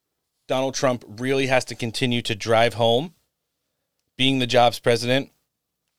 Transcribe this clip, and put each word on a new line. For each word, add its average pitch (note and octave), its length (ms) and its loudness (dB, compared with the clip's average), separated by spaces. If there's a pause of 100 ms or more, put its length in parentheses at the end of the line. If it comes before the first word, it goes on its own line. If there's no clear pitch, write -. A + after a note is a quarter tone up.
(480)
Donald C3+ 260 -4
Trump B2+ 320 -2
really C3 420 -2
has C3 180 2
to - 80 -12
continue A#2+ 480 -4
to A#2 120 -4
drive A2+ 400 2
home, A#2+ 380 0 (1040)
being C3 220 2
the B2+ 80 -2
jobs A#2+ 320 4
president. A#2+ 520 0 (680)